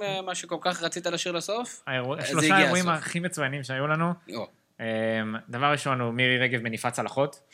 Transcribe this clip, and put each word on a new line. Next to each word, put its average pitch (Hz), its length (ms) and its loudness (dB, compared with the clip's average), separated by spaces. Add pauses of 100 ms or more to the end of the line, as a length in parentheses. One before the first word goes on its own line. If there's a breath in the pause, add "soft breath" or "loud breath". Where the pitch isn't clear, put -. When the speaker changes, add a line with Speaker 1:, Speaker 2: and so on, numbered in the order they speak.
Speaker 1:
אה, 190 200 -2
מה 185 120 -6
שכל 175 260 -6
כך 175 220 -2
רצית 170 240 -4
לשיר 175 260 -2
לסוף? 202 540 -4
Speaker 2:
האירוע-, 131 340 -2
Speaker 1:
זה - 60 -4
Speaker 2:
שלושה 156 200 2
Speaker 1:
הגיע 190 100 6
Speaker 2:
האירועים 180 320 6
Speaker 1:
הסוף. 160 180 0
Speaker 2:
הכי 170 140 -4
מצוינים 143 440 -2
שהיו 131 220 -2
לנו. 160 260 2 (220)
Speaker 1:
או. 107 140 -8 (320)
Speaker 2:
אמ, 117 40 -6 (640)
דבר 135 240 2
ראשון 135 280 0
הוא 117 140 0
מירי 127 240 4
רגב 123 240 2
מניפה 113 280 -4
צלחות, 131 500 0 (140)